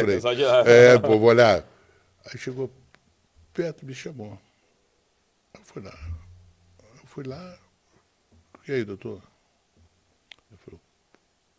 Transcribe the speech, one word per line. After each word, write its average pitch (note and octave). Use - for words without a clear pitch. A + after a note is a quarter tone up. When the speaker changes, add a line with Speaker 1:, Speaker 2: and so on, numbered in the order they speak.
Speaker 1:
frente. G2
Speaker 2:
só A#2+
de C3
Speaker 1:
É, B2
pô, A2
vou A2+
olhar. A2+
Aí -
chegou C3
perto, E3
me C3
chamou. A2
Eu -
fui -
lá. F#2+
Eu -
fui D3
lá. F3+
"E D3+
aí, B2
doutor?" G2+
Ele G2+
falou, -